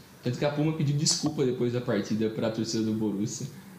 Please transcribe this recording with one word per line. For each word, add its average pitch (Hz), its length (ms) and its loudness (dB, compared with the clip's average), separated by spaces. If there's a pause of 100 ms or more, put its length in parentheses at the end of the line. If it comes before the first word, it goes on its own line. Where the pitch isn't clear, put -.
(240)
Tanto - 160 -2
que 151 60 2
a 147 40 4
Puma 151 240 2
pediu 143 240 2
desculpa 151 480 2
depois 120 260 2
da 120 80 0
partida 110 500 0
pra 113 200 0
torcida 110 340 0
do 110 100 2
Borussia. 107 540 -2 (320)